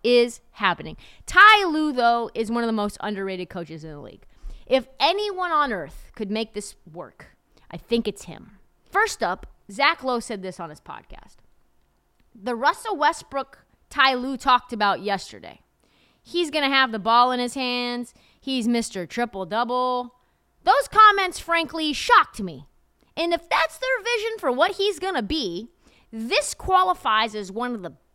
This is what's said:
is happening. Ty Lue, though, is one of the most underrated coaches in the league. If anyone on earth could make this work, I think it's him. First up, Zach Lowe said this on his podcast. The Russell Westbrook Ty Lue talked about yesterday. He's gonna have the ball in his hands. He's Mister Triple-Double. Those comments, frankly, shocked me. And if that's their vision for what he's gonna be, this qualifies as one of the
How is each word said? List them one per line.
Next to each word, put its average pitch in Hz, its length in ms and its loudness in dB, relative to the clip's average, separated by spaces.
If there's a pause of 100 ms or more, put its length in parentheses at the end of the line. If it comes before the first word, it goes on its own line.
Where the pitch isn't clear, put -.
is 240 380 4 (100)
happening. 175 460 -2 (280)
Ty 415 380 8
Lue, 311 300 0
though, 233 400 2
is 226 180 -4
one 233 120 0
of 233 40 0
the 226 60 0
most 208 260 -2
underrated 190 500 -6
coaches 160 360 -12
in 156 60 -14
the 147 100 -14
league. - 240 -20 (400)
If 254 240 2 (100)
anyone 370 540 0
on 294 180 0
earth 165 440 -10
could 208 140 -8
make 220 240 -4
this - 220 -12 (160)
work, - 460 -18 (340)
I - 60 -12
think 233 320 -2
it's - 160 -10
him. - 320 -20 (340)
First 415 320 0
up, 185 240 -4 (240)
Zach 277 320 0
Lowe 247 160 0
said 220 220 -8
this 185 180 -10
on 165 100 -12
his 151 120 -20
podcast. - 560 -20 (960)
The 233 200 -6
Russell 320 420 -2
Westbrook 285 600 -2 (300)
Ty 269 260 2
Lue 254 220 -6
talked 247 360 2
about 202 280 0
yesterday. 113 600 -8 (600)
He's 320 280 -4
gonna 285 180 0
have 269 240 2
the 220 80 -6
ball 240 320 4
in 247 80 -2
his 247 140 -4
hands. 247 600 -6 (280)
He's 254 260 -2
Mister 226 380 -2
Triple-Double. 240 1080 -4 (480)
Those 508 240 4
comments, 403 520 6
frankly, 320 540 -2
shocked - 480 2
me. 151 240 -10 (500)
And 339 180 0
if 339 160 -4
that's - 280 0
their 523 240 -2
vision 440 380 -4
for 285 120 -2
what 320 260 0
he's 392 200 -2
gonna 359 240 -4
be, 214 480 -6 (420)
this 233 440 -2
qualifies 262 800 0
as 196 160 -8
one 240 240 -6
of 196 80 -12
the 160 100 -12 (220)